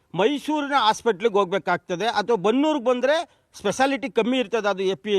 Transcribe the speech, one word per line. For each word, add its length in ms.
ಮೈಸೂರಿನ 640
ಹಾಸ್ಪಿಟ್ಲಿಗೆ 560
ಹೋಗ್ಬೇಕಾಗ್ತದೆ, 720
ಅಥವಾ 300
ಬನ್ನೂರಿಗೆ 480
ಬಂದ್ರೆ 440
ಸ್ಪೆಷಾಲಿಟಿ 520
ಕಮ್ಮಿ 280
ಇರ್ತದೆ, 300
ಅದು 280